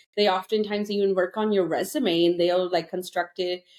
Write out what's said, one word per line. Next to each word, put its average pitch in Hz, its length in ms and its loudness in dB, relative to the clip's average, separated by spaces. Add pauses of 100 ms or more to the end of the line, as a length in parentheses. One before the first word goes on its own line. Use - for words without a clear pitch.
(160)
They 208 140 2
oftentimes 208 600 -2
even 202 240 0
work 185 220 0
on 214 160 0
your 190 160 2
resume, 165 580 0
and 175 140 2
they'll, 175 300 2
like, 170 200 -2
construct 185 500 -6
it 180 260 -4 (140)